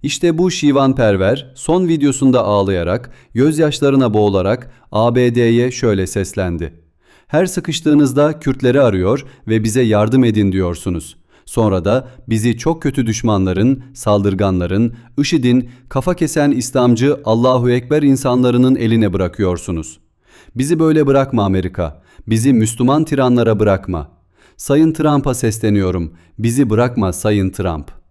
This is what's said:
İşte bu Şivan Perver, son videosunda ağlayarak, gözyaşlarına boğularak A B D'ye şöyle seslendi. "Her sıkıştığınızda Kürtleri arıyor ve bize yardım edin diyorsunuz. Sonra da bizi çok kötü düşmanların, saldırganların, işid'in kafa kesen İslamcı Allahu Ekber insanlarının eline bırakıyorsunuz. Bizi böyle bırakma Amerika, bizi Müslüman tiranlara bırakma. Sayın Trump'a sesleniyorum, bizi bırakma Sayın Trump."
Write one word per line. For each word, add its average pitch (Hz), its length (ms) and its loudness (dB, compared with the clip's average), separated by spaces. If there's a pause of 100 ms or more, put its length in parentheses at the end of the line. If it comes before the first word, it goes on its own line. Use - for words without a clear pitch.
İşte 160 340 -2
bu 175 140 2
Şivan 135 440 2
Perver, 110 600 0
son 180 320 -2
videosunda 139 560 2
ağlayarak, 98 680 -2 (220)
gözyaşlarına 139 800 2
boğularak 104 580 0 (200)
A 117 240 0
B 123 200 2
D'ye 120 360 2
şöyle 101 360 -2
seslendi. 87 800 -6 (420)
"Her 165 180 0
sıkıştığınızda 151 960 0
Kürtleri 131 420 0
arıyor 110 440 0 (220)
ve 110 160 0
bize 113 180 0
yardım 110 420 2
edin 104 280 2
diyorsunuz. 87 680 -6 (280)
Sonra 95 400 0
da 123 220 0 (220)
bizi 113 280 0
çok 165 240 -4
kötü 131 260 -2
düşmanların, 104 760 0 (100)
saldırganların, 98 1000 0 (240)
işid'in 131 520 0 (200)
kafa 175 240 -2
kesen 151 380 0
İslamcı 123 760 0
Allahu 123 440 2
Ekber 123 320 0
insanlarının 127 760 2
eline 110 380 0
bırakıyorsunuz. 90 840 -4 (560)
Bizi 147 240 -2
böyle 156 280 2
bırakma 135 360 0
Amerika, 92 600 -4 (240)
bizi 113 260 2
Müslüman 120 520 0
tiranlara 123 540 2
bırakma. 95 520 -2 (460)
Sayın 156 360 2
Trump'a 147 400 0
sesleniyorum, 101 800 -2 (260)
bizi 117 300 0
bırakma 110 440 0
Sayın 101 360 0
Trump." 85 420 -6 (200)